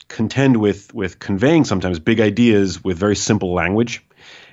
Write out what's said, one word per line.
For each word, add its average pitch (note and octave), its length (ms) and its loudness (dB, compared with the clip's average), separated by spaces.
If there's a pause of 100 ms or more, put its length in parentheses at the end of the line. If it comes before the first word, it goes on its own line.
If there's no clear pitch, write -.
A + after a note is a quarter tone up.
contend B2+ 480 0
with, G#2 380 0
with F#2+ 260 -8
conveying C3 440 2
sometimes F#2 360 -2
big A2+ 200 0
ideas G#2 640 2
with F2+ 160 -4
very G2+ 160 2
simple F#2 400 -4
language. G2+ 500 -2 (480)